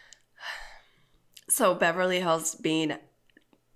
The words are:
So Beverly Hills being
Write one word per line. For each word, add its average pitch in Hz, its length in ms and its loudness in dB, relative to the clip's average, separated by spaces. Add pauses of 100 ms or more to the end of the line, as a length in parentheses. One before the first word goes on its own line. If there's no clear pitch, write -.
(1500)
So 190 260 2
Beverly 180 460 2
Hills 165 340 0
being 160 400 0 (800)